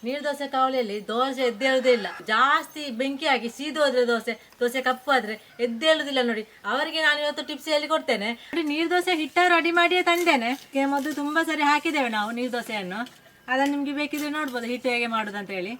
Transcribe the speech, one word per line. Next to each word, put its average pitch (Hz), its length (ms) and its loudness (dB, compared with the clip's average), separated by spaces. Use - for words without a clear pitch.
ನೀರು 277 200 -4
ದೋಸೆ 285 280 -4
ಕಾವಲಿಯಲ್ಲಿ 262 420 0
ದೋಸೆ 254 400 0
ಎದ್ದೇಳುವುದೇ 254 480 2
ಇಲ್ಲ. 190 100 -4
ಜಾಸ್ತಿ 285 520 2
ಬೆಂಕಿ 277 320 -2
ಹಾಕಿ 233 240 0
ಸೀದು 294 300 -4
ಹೋದ್ರೆ 254 260 4
ದೋಸೆ, 233 220 -2
ದೋಸೆ 240 280 0
ಕಪ್ಪು 254 280 0
ಆದ್ರೆ 214 200 -2
ಎದ್ದೇಳುವುದಿಲ್ಲ 277 640 2
ನೋಡಿ. 214 140 -2
ಅವರಿಗೆ 311 340 -2
ನಾನು 294 180 4
ಇವತ್ತು 294 260 -4
ಟಿಪ್ಸ್ 294 240 -6
ಹೇಳಿ 294 200 0
ಕೊಡ್ತೇನೆ. 233 340 0
ನೋಡಿ, 330 220 -2
ನೀರು 320 220 0
ದೋಸೆ 359 280 2
ಹಿಟ್ಟ 302 160 0
ರೆಡಿ 330 260 2
ಮಾಡಿಯೇ 349 300 4
ತಂದೇನೆ. 330 480 2
ಇದಕ್ಕೆ - 260 -2
ಮೊದಲು 285 280 -2
ತುಂಬಾ 302 200 0
ಸರಿ 294 180 0
ಹಾಕಿದ್ದೇವೆ 294 480 0
ನಾವು 214 120 -2
ನೀರು 247 180 -4
ದೋಸೆಯನ್ನು. 208 420 -6
ಅದನ್ನು 277 220 2
ನಿಮ್ಗೆ 285 260 -2
ಬೇಕಿದ್ರೆ 294 360 -4
ನೋಡ್ಬೋದು 247 360 -4
ಹಿಟ್ಟು 247 200 -2
ಹೇಗೆ 240 220 -2
ಮಾಡುದು 208 260 -4
ಅಂತ 190 160 -10
ಹೇಳಿ. 196 220 -6